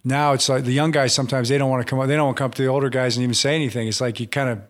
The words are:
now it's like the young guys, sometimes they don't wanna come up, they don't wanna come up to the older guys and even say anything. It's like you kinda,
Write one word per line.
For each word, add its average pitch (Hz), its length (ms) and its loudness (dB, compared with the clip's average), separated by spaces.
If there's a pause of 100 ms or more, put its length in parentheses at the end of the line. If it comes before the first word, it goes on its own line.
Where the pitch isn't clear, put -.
now 143 300 2
it's - 140 0
like 131 160 0
the 123 80 0
young 151 200 2
guys, 139 200 2
sometimes 127 360 0
they 139 100 2
don't 139 100 0
wanna 131 160 0
come 131 140 -2
up, 131 80 0
they 139 80 2
don't 151 120 2
wanna 131 120 0
come 139 80 0
up 117 80 -6
to 131 80 -2
the 131 60 2
older 139 200 2
guys 127 280 0
and 123 80 -2
even 120 100 0
say 143 220 0
anything. 117 320 -2
It's 107 120 -4
like 120 200 -4
you 110 80 -8
kinda, 123 420 -2